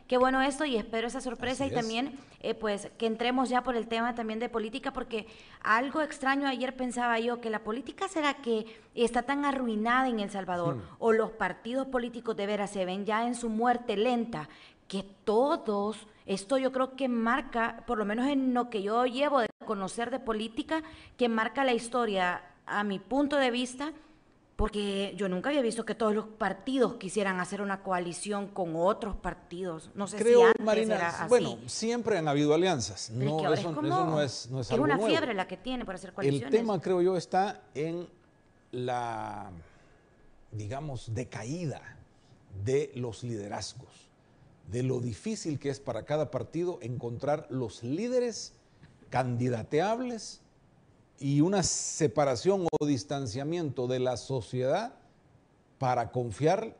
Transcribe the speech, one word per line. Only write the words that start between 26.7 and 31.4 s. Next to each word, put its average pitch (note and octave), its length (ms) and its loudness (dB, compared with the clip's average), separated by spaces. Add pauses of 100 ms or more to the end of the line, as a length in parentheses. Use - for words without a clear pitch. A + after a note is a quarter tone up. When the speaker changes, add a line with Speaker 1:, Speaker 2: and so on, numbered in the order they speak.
Speaker 1:
quisieran F#3+ 440 -2
hacer F#3+ 220 -4
una G3 220 -4
coalición F#3+ 640 -2
con F3+ 280 -4
otros F#3 400 0
partidos. E3+ 800 -8
No G3 140 -6
sé G#3 100 -8
si A3 60 0
Speaker 2:
Creo, A#3+ 240 10
Speaker 1:
antes A3 180 6
Speaker 2:
Marina, A3 300 4
Speaker 1:
era E3+ 140 0
así. - 200 -4
Speaker 2:
bueno, D#3+ 280 6 (100)